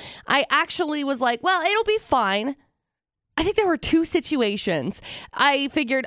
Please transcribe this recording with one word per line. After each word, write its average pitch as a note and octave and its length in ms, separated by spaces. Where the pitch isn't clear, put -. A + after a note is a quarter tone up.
I C#4 220
actually D4+ 540
was C4+ 160
like, A#3+ 240
"Well, F4+ 180
it'll G#4 220
be G#4+ 140
fine." A#3 580
I D#4+ 60
think G4 140
there G#4 100
were D#4+ 100
two E4 280
situations. G3+ 960
I C#4 340
figured, C4 380